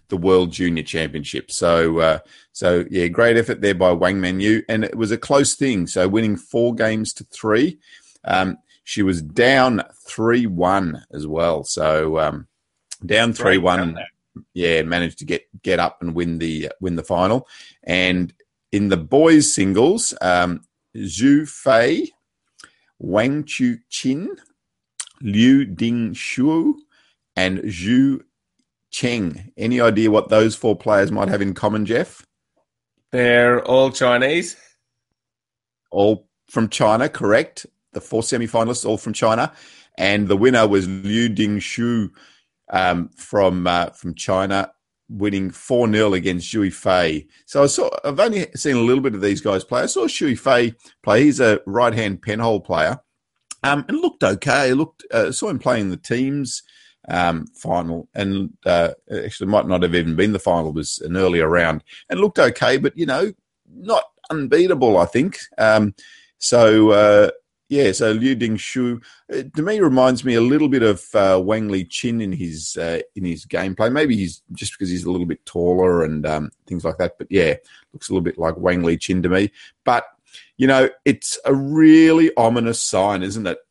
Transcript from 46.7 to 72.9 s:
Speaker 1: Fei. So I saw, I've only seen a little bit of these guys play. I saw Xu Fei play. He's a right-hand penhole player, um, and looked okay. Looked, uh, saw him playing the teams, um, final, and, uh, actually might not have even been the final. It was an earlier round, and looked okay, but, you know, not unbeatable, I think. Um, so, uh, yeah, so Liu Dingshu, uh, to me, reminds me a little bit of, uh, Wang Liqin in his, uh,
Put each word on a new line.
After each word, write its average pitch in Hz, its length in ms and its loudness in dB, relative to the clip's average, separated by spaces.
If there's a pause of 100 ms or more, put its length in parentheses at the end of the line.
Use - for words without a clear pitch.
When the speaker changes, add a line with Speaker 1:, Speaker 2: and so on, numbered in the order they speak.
Speaker 1:
Fei. 85 540 0 (180)
So 143 180 2
I 143 40 4
saw, - 220 -2 (140)
I've 143 160 -6
only 208 360 0
seen 139 220 -2
a 120 40 2
little 127 220 2
bit 131 100 -2
of 98 80 -6
these 101 200 0
guys 98 240 -2
play. 123 160 -2
I 156 60 -2
saw - 180 -2
Xu 147 340 -2
Fei 120 340 2 (300)
play. 110 220 4
He's 135 160 2
a 110 240 4
right-hand 113 560 -2
penhole 110 400 -2
player, 87 400 -2 (600)
um, 143 280 0
and 302 100 -2
looked 349 240 -4
okay. 127 500 0
Looked, 156 380 -4
uh, 104 220 0
saw - 160 -6
him 135 100 -4
playing 113 300 -2
the 87 80 -6
teams, 131 680 -6 (460)
um, 85 380 -2
final, 85 680 -6
and, 98 520 -4
uh, 85 260 2 (200)
actually 98 400 -8
might 104 160 2
not 90 160 0
have 85 120 0
even 82 200 0
been 101 160 2
the 98 80 -2
final. 85 300 0
It 76 60 -8
was - 240 -8
an 85 180 -6
earlier 87 320 2
round, 82 340 0 (260)
and 180 100 -6
looked 196 200 0
okay, 127 380 2
but, - 200 -2
you 165 80 -4
know, 151 280 -4 (360)
not 196 360 -4 (240)
unbeatable, 151 680 2
I 87 80 4
think. 139 340 -2 (180)
Um, 107 360 2 (440)
so, 110 540 6
uh, 104 400 6 (380)
yeah, 135 240 2
so 110 180 0
Liu 123 240 0
Dingshu, 120 640 -4 (320)
uh, 135 100 -6 (120)
to 151 60 -4
me, 208 180 -2
reminds 131 460 4
me 127 80 0
a 117 80 4
little 147 260 2
bit 127 160 2
of, 104 220 2 (100)
uh, 95 260 4
Wang 107 280 -2
Liqin 107 520 -4
in 98 120 -4
his, 80 420 -10
uh, 82 240 -4 (160)